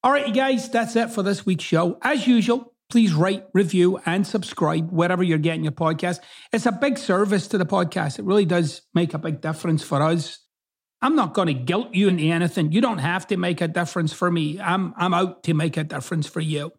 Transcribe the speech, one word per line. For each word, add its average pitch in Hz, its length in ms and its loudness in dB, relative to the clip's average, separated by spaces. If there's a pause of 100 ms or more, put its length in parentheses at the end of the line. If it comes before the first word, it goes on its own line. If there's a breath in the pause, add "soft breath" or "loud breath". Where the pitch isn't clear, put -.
All 254 80 4
right, 277 160 2
you 220 40 -2
guys, 262 360 0
that's 226 260 -2
it 226 160 0
for 202 140 -4
this 196 200 -2
week's 185 200 -2
show. 170 360 0
As 254 280 0
usual, 240 460 2 (140)
please 220 240 4
rate, 185 300 2 (100)
review, 185 540 2
and 185 180 0
subscribe 160 680 -2
wherever 175 320 2
you're 160 140 2
getting 160 260 0
your 151 80 -2
podcast. 165 480 -2 (320 loud breath)
It's 226 120 -2
a 240 60 4
big 269 260 0
service 196 520 0
to 214 100 0
the 180 80 0
podcast. 175 540 -2
It 202 40 -10
really 196 200 4
does 170 380 0 (120)
make 170 200 2
a 156 40 -4
big 156 220 -6
difference 160 420 -2
for 143 180 -2
us. 160 380 0 (640)
I'm 294 140 2
not 208 180 0
gonna 170 200 2
guilt 165 380 -4
you 196 140 2
into 180 160 2
anything. 165 480 0
You 190 100 2
don't 233 180 2
have 170 300 -2
to 196 80 -2
make 175 240 -2
a 175 60 0
difference 165 460 -2
for 180 180 0
me. 165 300 -2
I'm, 185 360 -2
I'm 180 160 0
out 180 300 -2
to 165 120 0
make 151 220 0
a 160 60 -4
difference 151 460 -6
for - 120 -8
you. 156 380 -6